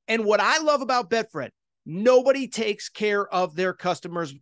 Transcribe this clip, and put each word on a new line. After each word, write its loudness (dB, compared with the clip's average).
And 0
what 4
I 2
love 0
about -2
Betfred, -4
nobody 4
takes -6
care -2
of -2
their -2
customers -6